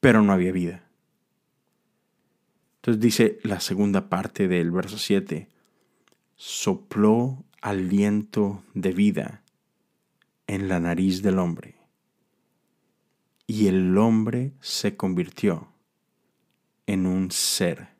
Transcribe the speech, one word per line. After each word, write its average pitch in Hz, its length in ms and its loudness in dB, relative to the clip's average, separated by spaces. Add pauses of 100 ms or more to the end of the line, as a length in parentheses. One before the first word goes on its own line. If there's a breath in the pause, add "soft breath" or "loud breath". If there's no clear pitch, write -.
Pero 113 200 6
no 101 120 4
había 92 180 0
vida. 90 320 -4 (1900)
Entonces 113 240 0
dice 113 420 2
la 98 180 -4
segunda 98 480 0
parte 95 400 -2
del 85 220 0
verso 95 260 -4
siete, 98 500 -2 (880)
"Sopló 110 1080 0 (160)
aliento 101 1000 -2 (100)
de 92 180 -2
vida 95 520 0 (1000)
en 98 220 -4
la 92 140 0
nariz 92 400 0
del 95 180 2
hombre, 85 360 -4 (1700)
y 107 220 0
el 92 300 2
hombre 113 640 0
se - 380 -6
convirtió 90 720 -2 (1160)
en 95 200 0
un 92 260 -2
ser - 680 -4